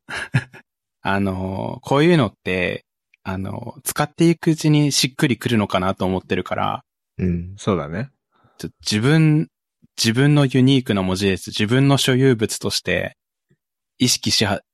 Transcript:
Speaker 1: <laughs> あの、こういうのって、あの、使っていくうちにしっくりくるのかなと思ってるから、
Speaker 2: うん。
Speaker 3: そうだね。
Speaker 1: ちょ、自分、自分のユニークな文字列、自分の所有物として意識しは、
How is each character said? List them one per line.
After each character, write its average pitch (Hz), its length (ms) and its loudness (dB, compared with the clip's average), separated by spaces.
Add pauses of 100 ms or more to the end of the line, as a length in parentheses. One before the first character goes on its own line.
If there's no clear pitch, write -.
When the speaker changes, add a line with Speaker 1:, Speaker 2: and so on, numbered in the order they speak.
Speaker 1:
<laughs> - 560 -8 (380)
あ 98 180 -2
の、 95 640 -6
こ - 160 0
う 151 60 4
い 175 100 4
う 165 40 6
の 120 100 4
っ 95 60 -8 (100)
て、 92 420 -4 (380)
あ 95 140 -8
の、 101 460 -10
使 - 200 -4
っ 147 100 -6
て 165 160 4
い 165 60 4
く - 160 0
う 156 40 2
ち 156 140 0
に 147 220 4
し - 160 0
っ 127 80 -10
く 151 140 0
り 113 80 0
く - 100 -4
る 120 100 0
の 101 100 0
か 95 120 0
な 92 160 -2
と 98 100 -4
思 92 120 0
っ 92 60 -8
て - 120 -4
る 92 80 -2
か - 120 -8
ら、 104 280 -4 (340)
Speaker 2:
う 92 80 -4
ん。 87 320 -4
Speaker 3:
そ 101 180 -2
う - 20 0
だ 73 100 -6
ね。 101 240 -10 (460)
Speaker 1:
ち 82 100 -12
ょ、 - 20 -14 (120)
自 107 200 -2
分、 156 480 2 (480)
自 113 160 0
分 143 220 4
の 143 100 4
ユ 131 160 2
ニ 131 200 4
ー 123 40 -6
ク 113 80 0
な 98 80 0
文 92 140 -2
字 98 140 0
列、 92 180 -2
自 107 200 -2
分 131 200 2
の 139 100 4
所 131 180 2
有 131 200 4
物 107 240 -2
と 113 100 -4
し - 120 -4
て 92 360 -4 (800)
意 127 100 2
識 - 240 -2
し - 140 2
は、 98 160 -2 (120)